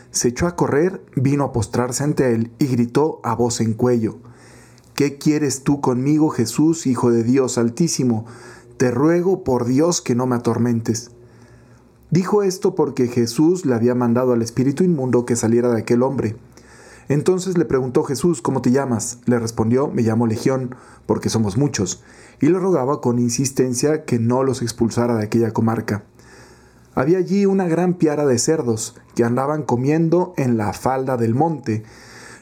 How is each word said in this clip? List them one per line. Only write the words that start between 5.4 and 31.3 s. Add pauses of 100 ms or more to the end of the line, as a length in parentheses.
tú
conmigo,
Jesús,
Hijo
de
Dios
Altísimo? (500)
Te
ruego
por
Dios
que
no
me
atormentes". (1000)
Dijo
esto
porque
Jesús
le
había
mandado
al
espíritu
inmundo
que
saliera
de
aquel
hombre. (760)
Entonces
le
preguntó
Jesús:
"¿Cómo
te
llamas?".
Le
respondió:
"Me
llamo
Legión, (300)
porque
somos
muchos". (380)
Y
le
rogaba
con
insistencia
que
no
los
expulsara
de
aquella
comarca. (920)
Había
allí
una
gran
piara
de
cerdos (200)
que
andaban
comiendo
en
la
falda
del